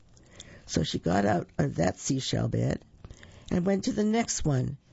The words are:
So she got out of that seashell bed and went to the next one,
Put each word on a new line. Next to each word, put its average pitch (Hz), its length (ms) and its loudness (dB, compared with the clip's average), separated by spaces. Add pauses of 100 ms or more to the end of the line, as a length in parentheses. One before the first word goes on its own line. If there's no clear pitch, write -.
(640)
So - 180 0
she - 160 -4
got 190 260 2
out 202 220 2 (100)
of 139 180 0
that - 240 0
seashell 127 480 0
bed 117 340 0 (720)
and 175 140 2
went 196 200 2
to 269 80 0
the 214 100 0
next 220 400 0
one, 131 340 0 (160)